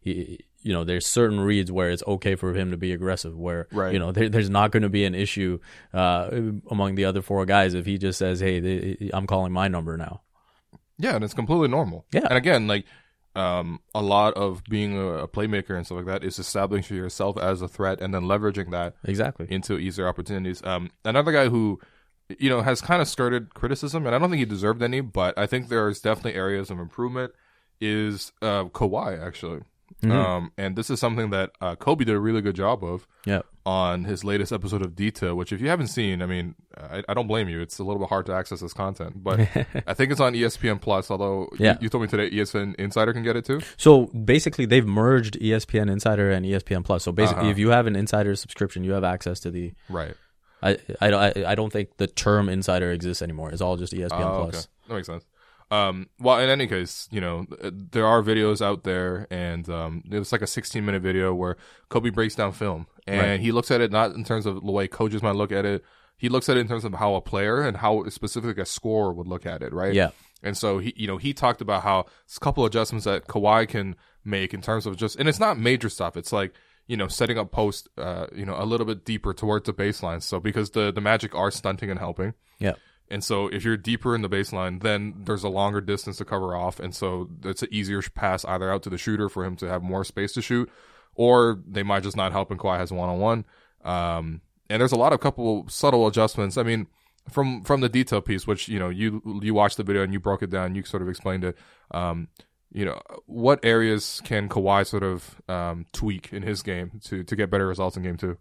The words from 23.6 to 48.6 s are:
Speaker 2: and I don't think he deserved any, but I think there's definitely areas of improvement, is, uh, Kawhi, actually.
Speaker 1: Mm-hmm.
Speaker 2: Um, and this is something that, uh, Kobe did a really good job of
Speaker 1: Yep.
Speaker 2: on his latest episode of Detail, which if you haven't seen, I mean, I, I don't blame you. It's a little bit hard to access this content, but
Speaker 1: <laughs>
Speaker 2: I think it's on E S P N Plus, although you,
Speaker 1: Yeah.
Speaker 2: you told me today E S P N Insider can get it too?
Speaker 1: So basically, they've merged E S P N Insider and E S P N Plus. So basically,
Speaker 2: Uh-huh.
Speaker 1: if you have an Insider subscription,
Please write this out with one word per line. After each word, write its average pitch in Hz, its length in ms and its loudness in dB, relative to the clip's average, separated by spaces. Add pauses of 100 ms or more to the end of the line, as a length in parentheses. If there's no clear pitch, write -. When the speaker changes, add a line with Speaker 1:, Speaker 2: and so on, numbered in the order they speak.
Speaker 2:
and 120 100 2
I 127 40 4
don't 175 100 4
think 170 120 2
he 127 40 4
deserved 107 380 0
any, 123 180 0
but 95 380 -2
I 101 80 2
think 127 220 -2
there's 107 340 0
definitely 110 320 -2
areas 98 360 -2
of 90 80 -8
improvement, 123 540 -6 (480)
is, 107 520 -2 (100)
uh, 101 220 0
Kawhi, 95 640 -2
actually. 85 340 -10 (420)
Speaker 1:
Mm-hmm. 110 100 4
Speaker 2:
Um, 90 440 2
and 95 200 -4
this 113 120 -4
is 127 120 -2
something 113 300 0
that, 95 200 0 (100)
uh, 90 160 -4
Kobe 160 280 2
did 110 100 2
a 101 60 2
really 110 200 2
good 101 140 0
job 98 300 2
of 87 220 -6 (200)
Speaker 1:
Yep. 98 180 0 (220)
Speaker 2:
on 90 380 0
his 98 200 -4
latest 101 280 0
episode 101 300 -4
of 87 120 -6
Detail, 98 400 -2
which 87 180 -4
if 98 80 -6
you 135 80 0
haven't 160 200 0
seen, 95 340 -2
I 90 40 -4
mean, 90 280 -4 (240)
I, 76 300 -10
I 98 40 -2
don't 117 140 -2
blame 107 220 0
you. 82 120 -4
It's - 200 -10
a 98 40 -4
little 101 140 -2
bit 95 100 -4
hard 95 180 0
to 95 60 -4
access 92 280 -4
this 87 120 -10
content, 95 500 -8
but 98 180 2
Speaker 1:
<laughs> 117 460 0
Speaker 2:
I - 80 -4
think 135 180 2
it's 135 80 0
on 127 140 4
E 117 100 2
S 113 120 0
P 120 140 0
N 104 80 0
Plus, 95 320 -2
although 98 380 -2 (100)
you, 107 80 6
Speaker 1:
Yeah. 107 140 8
Speaker 2:
you 113 100 -2
told 120 120 0
me 107 60 -2
today 104 240 2
E 104 80 0
S 101 120 -2
P 107 80 0
N 101 180 -4
Insider 110 340 2
can 113 120 -2
get 117 120 2
it 117 80 -2
too? 143 160 -2 (160)
Speaker 1:
So 139 300 10
basically, 123 580 2
they've 117 220 6
merged 110 560 4
E 110 100 4
S 110 140 2
P - 120 0
N 104 120 2
Insider 101 400 2
and 92 160 2
E 98 80 0
S 95 80 0
P - 120 -2
N 90 100 0
Plus. 90 180 0
So 90 100 -4
basically, 90 300 4
Speaker 2:
Uh-huh. 107 80 4
Speaker 1:
if 98 80 0
you 107 120 4
have 120 160 6
an 104 100 0
Insider 101 400 2
subscription, - 480 -4